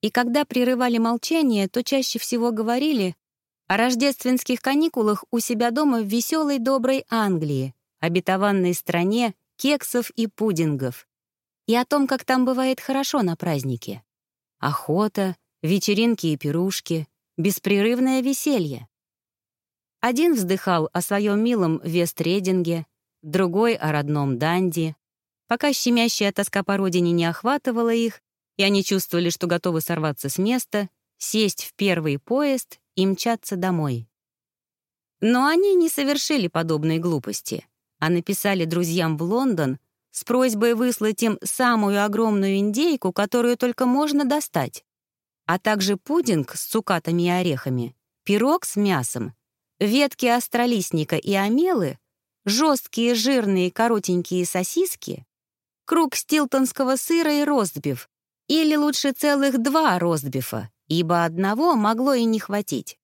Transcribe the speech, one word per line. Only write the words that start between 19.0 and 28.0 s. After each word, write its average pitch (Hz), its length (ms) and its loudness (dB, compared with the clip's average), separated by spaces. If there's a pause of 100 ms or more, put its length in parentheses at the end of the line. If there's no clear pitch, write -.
Один 285 340 2
вздыхал 185 580 0
о 175 80 -2
своем 208 420 0
милом 202 400 2
Вестрейдинге, 170 1000 0 (380)
другой — 185 520 0
о 156 180 -2
родном 147 460 0
Данди, 165 560 0 (540)
пока 277 240 0
щемящая 233 600 2
тоска 202 300 -2
по 196 140 0
родине 180 360 2
не 170 120 2
охватывала 233 680 0
их, 233 260 0 (380)